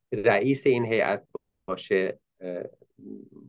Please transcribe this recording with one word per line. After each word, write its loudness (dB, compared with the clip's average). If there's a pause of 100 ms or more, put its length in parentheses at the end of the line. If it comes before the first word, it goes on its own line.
(140)
رئیس 2
این 4
هیئت 0 (400)
باشه، -2 (200)
اه، -8 (840)